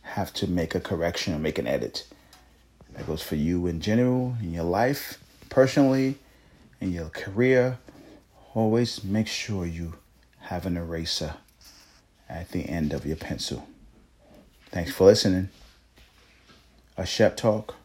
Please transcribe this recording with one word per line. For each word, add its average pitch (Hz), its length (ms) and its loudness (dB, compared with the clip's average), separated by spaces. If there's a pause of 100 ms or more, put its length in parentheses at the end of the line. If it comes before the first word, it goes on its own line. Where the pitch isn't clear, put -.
have - 320 -6
to 98 120 -2
make 85 300 -2
a 87 40 0
correction 85 540 -2
or 76 60 -4
make 78 180 -2
an 62 80 -4
edit. 64 400 -4 (840)
That - 140 -12
goes 78 160 -6
for - 140 -4
you 87 300 0
in 82 140 -2
general, 123 600 2
in 85 120 -6
your 82 120 -4
life, 104 540 0 (300)
personally, 135 720 4 (640)
in 92 120 -2
your 82 160 -6
career. 123 680 2 (760)
Always 113 500 2
make 107 240 0
sure 95 380 -6
you 82 260 -8 (480)
have 90 260 -8
an 87 100 -2
eraser 82 580 -4 (960)
at 85 220 -10
the - 160 -4
end 78 260 -2
of 71 140 -6
your 76 80 -2
pencil. - 540 -8 (1040)
Thanks 85 180 -4
for - 140 4
listening. 98 460 6 (1500)
A 90 100 -4
Shep - 300 4
Talk 107 480 0